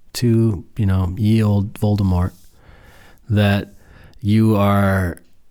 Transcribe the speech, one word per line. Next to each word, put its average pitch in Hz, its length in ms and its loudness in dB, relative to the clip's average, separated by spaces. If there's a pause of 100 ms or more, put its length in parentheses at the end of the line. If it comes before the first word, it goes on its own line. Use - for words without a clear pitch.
(140)
to, 113 520 0 (100)
you - 100 -2
know, 92 320 -2
ye 107 240 2
old 101 340 0
Voldemort, 98 580 -2 (960)
that 101 440 0 (460)
you 110 380 2
are, 98 640 0 (300)